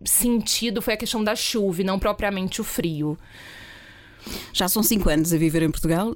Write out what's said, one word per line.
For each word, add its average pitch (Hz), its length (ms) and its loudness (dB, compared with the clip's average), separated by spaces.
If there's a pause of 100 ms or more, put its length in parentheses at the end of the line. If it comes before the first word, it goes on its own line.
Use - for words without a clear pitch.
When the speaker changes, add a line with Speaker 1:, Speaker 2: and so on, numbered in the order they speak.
Speaker 1:
sentido 233 760 0
foi 226 120 0
a - 20 -8
questão 220 260 -4
da 214 140 0
chuva 196 440 0
e 196 40 2
não 190 140 0
propriamente 202 600 -2
o 214 40 -2
frio. 156 520 -2 (1400)
Speaker 2:
Já 185 160 0
são 208 140 2
cinco 208 260 2
anos 156 240 4
a 170 40 4
viver 160 260 4
em 160 80 4
Portugal. 175 460 0